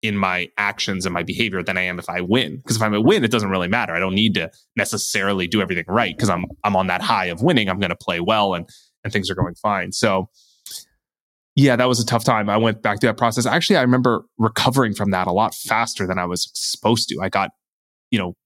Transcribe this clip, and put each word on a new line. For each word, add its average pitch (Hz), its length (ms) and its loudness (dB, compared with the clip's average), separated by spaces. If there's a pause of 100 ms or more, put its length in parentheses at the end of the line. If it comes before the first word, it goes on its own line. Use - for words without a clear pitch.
in 104 100 -2
my 90 400 -2
actions 101 480 -4
and 90 80 -4
my 87 100 -2
behavior 92 400 -4
than 90 140 -2
I 92 40 -2
am 90 180 -4
if - 100 -12
I 90 120 -4
win. 92 440 0
'Cause 113 120 -2
if 110 40 0
I'm 107 120 0
a 104 80 0
win, 135 220 4
it 110 80 2
doesn't 107 180 0
really 92 180 -2
matter. 98 260 -2
I 85 60 -2
don't 95 160 -2
need 107 200 2
to 80 160 -4 (240)
necessarily 98 720 -2
do 104 140 0
everything 87 260 -4
right 95 300 0
'cause 107 120 0
I'm, 90 160 0 (180)
I'm 101 120 2
on 92 120 2
that 90 140 -2
high 98 240 0
of 87 160 -4
winning. 120 280 2
I'm 95 100 -2
gonna 98 160 -2
play 87 240 -4
well 101 340 2
and, 87 160 -6 (340)
and 107 100 -8
things 95 160 -2
are 95 60 -4
going 87 200 -4
fine. 95 360 -2
So, 98 380 0 (1300)
yeah, 135 220 6
that 123 100 4
was 120 140 2
a 113 40 0
tough 113 200 0
time. 107 240 2
I 104 80 4
went 110 240 2
back 101 180 0
through 123 80 2
that 107 100 0
process. 117 280 0
Actually, 165 320 2
I 139 40 4
remember 123 440 2 (120)
recovering 117 560 2
from 101 180 -2
that 92 140 0
a 92 60 -2
lot 101 240 0
faster 113 500 -2
than 92 140 -2
I 90 60 -2
was 87 280 -6
supposed - 560 0
to. 73 120 -6
I 92 80 -4
got, 98 220 0 (600)
you 113 80 2
know 90 160 -4 (100)